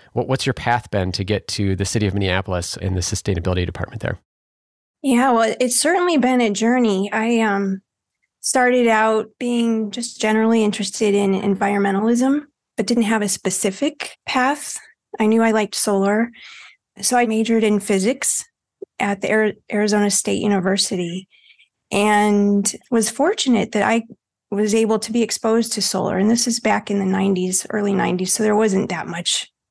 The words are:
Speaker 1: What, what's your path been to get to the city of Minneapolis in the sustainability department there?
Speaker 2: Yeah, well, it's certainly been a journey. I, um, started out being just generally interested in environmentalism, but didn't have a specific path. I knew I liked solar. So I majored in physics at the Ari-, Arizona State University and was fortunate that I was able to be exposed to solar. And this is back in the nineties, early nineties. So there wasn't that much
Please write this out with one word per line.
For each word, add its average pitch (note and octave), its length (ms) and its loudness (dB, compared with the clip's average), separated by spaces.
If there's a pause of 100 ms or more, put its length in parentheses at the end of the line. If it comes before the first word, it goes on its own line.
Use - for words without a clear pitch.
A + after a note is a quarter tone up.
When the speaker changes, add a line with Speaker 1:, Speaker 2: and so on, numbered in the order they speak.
(140)
Speaker 1:
What, A#2 160 -2
what's C3 160 -2
your C3+ 80 0
path - 380 -2
been F#2 220 -2
to G2 120 -6
get G2+ 240 -2
to G2 280 -2
the F#2+ 100 -2
city G#2+ 200 0
of F#2 60 0
Minneapolis F#2 640 -2
in F#2 180 -4
the F#2 60 -2
sustainability F2+ 640 -2
department - 380 -8
there? E2 160 -6 (840)
Speaker 2:
Yeah, C4 300 2
well, A3+ 300 2
it's B3 200 0
certainly F4 380 2
been B3 240 2
a A3 80 2
journey. A3 600 0
I, A3+ 280 0
um, G3 400 -2 (600)
started B3 480 2
out A3 500 2
being A3+ 540 -2
just - 280 -10
generally A3 420 2
interested G#3 520 0
in G3+ 180 2
environmentalism, G3+ 1080 0 (340)
but G3 100 -2
didn't A#3 180 2
have G#3+ 180 0
a G#3 60 -2
specific - 1000 -4
path. C4+ 520 -2 (400)
I A3 80 0
knew A3+ 160 4
I A3+ 100 4
liked G#3+ 240 -2
solar. G#3 540 0 (720)
So B3 160 0
I A#3+ 100 2
majored A3 360 2
in G#3 160 4
physics G3 680 -2 (540)
at G3+ 220 -2
the - 100 -4
Ari-, G#3+ 260 2 (160)
Arizona G#3 380 2
State - 320 -2
University F#3+ 840 -2 (640)
and G3+ 840 2 (160)
was A3+ 180 2
fortunate C4+ 600 0
that G#3 140 0
I A3+ 180 2 (480)
was G#3 240 0
able A3 240 2
to A3 140 -8
be A#3 100 0
exposed A3+ 520 0
to G#3 60 -4
solar. F#3 380 -2
And G3+ 100 2
this A#3+ 200 2
is A#3 100 0
back G#3 320 0
in G3+ 80 -2
the G3 60 0
nineties, F#3+ 640 0
early G3+ 220 -2
nineties. F#3 420 0
So A3 80 -2
there G#3+ 140 2
wasn't G#3 320 2
that E3 180 -8
much E3+ 420 -6 (220)